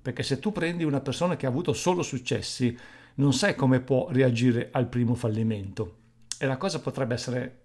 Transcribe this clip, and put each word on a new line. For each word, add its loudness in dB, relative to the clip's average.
Perché -6
se -2
tu -2
prendi -2
una 0
persona -2
che -4
ha 0
avuto -2
solo 0
successi, -2
non 4
sai 2
come 4
può 0
reagire 4
al 0
primo 0
fallimento. -2
E -2
la 0
cosa -4
potrebbe -4
essere -6